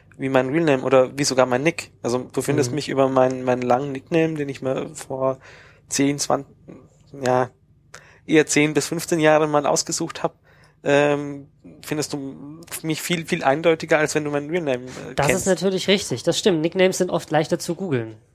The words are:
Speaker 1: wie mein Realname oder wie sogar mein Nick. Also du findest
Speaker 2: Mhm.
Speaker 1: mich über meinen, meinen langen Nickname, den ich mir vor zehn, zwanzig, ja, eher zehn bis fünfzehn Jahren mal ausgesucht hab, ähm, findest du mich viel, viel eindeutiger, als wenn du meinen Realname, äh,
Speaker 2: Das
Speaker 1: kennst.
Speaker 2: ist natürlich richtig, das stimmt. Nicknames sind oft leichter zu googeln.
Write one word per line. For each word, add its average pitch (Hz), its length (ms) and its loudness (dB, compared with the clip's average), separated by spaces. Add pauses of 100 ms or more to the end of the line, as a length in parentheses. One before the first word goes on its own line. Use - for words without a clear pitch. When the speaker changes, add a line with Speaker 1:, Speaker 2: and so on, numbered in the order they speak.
(160)
Speaker 1:
wie 135 120 -4
mein 131 200 2
Realname 143 360 2
oder 131 340 4
wie 143 60 -2
sogar 127 200 4
mein 127 200 0
Nick. - 260 -4 (120)
Also 123 300 -4
du - 80 -4
findest 139 300 0
Speaker 2:
Mhm. 131 60 -6
Speaker 1:
mich 143 120 -6
über 135 200 2
meinen, 131 340 2
meinen 127 200 0
langen 127 280 2
Nickname, 160 440 -2
den 147 140 -6
ich 135 140 -10
mir 147 320 -4
vor 131 460 -4 (480)
zehn, 143 320 0
zwanzig, 139 340 -2 (680)
ja, 127 300 2 (760)
eher 151 220 4
zehn 151 280 2
bis 143 120 0
fünfzehn 170 320 -2
Jahren 156 320 4
mal 147 160 2
ausgesucht - 560 -4
hab, - 160 -4 (460)
ähm, 143 640 2 (340)
findest - 300 -4
du 147 480 -10 (220)
mich 160 200 -4
viel, 165 240 -4
viel 165 160 -2
eindeutiger, 160 560 2
als 151 160 0
wenn 151 80 0
du 147 80 -4
meinen 147 180 -4
Realname, 143 360 -2
äh, 127 320 -14
Speaker 2:
Das 143 100 2
Speaker 1:
kennst. 180 160 2
Speaker 2:
ist - 40 -4
natürlich 185 420 0
richtig, 185 340 0
das 170 160 0
stimmt. 170 220 2
Nicknames 185 380 2
sind 185 120 0
oft 165 220 -4
leichter 156 260 2
zu 170 160 -6
googeln. 127 420 -4 (180)